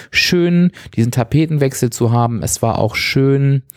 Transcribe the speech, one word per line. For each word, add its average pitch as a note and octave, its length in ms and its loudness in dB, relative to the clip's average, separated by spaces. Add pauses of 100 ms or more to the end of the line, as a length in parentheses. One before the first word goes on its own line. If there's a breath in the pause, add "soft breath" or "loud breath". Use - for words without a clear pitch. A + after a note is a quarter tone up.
(120 loud breath)
schön, F3 600 2 (240 loud breath)
diesen A#2 160 0
Tapetenwechsel C#3 800 0
zu A#2 220 -2
haben. A#2 320 0
Es - 180 -6
war A2+ 180 0
auch - 160 -2
schön, C#3 680 0 (140 loud breath)